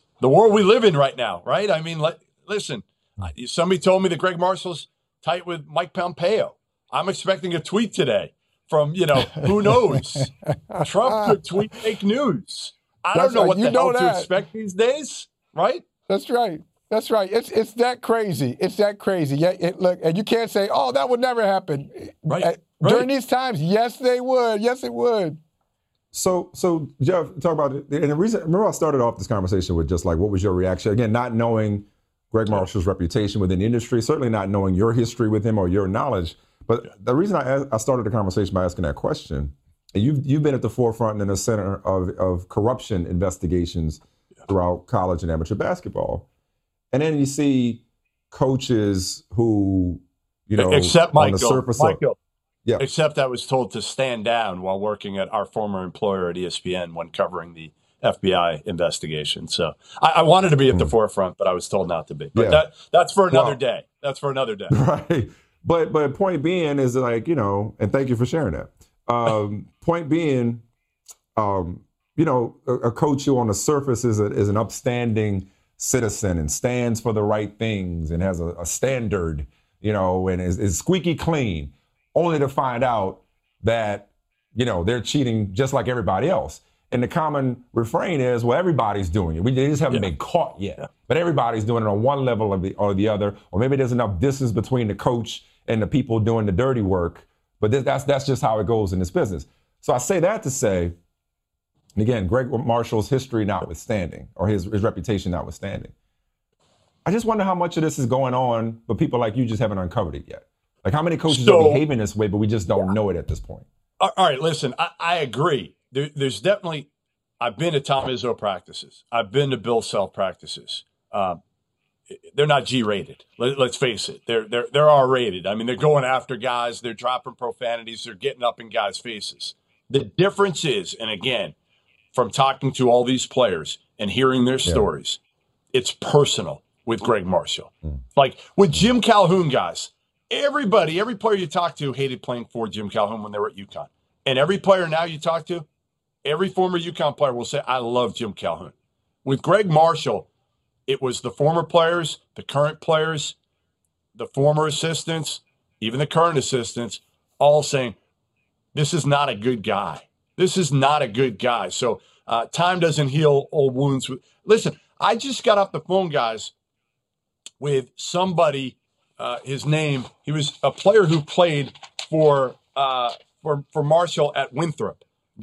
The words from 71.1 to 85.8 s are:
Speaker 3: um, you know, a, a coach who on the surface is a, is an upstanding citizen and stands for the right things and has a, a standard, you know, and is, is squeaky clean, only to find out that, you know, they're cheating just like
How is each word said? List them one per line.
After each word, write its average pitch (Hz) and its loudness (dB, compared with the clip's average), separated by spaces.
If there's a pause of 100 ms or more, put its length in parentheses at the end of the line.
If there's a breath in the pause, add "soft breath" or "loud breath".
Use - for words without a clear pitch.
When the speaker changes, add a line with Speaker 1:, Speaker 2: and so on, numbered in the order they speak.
Speaker 3:
um, 95 -2 (360)
you 151 2
know, 127 0 (100)
a, 127 0
a 117 -2
coach 143 0
who 135 2
on 117 0
the 104 0
surface 139 0
is 110 2
a, 104 2
is 101 0
an 101 0
upstanding 110 -2 (280 soft breath)
citizen 101 -2
and 78 -4
stands 120 -2
for 117 -2
the 107 0
right 104 -2
things 90 -4
and 85 -2
has 92 -2
a, 82 -4 (100)
a 85 -10
standard, 95 -2 (340)
you 104 -2
know, 92 0
and 92 -2
is, 90 -2
is 98 -2
squeaky 170 0
clean, 110 -4 (420)
only 160 2
to 135 2
find 131 -2
out 107 -2 (420)
that, 107 -2 (440)
you 117 0
know, 98 0
they're 117 0
cheating 113 -2
just 131 0
like 123 -2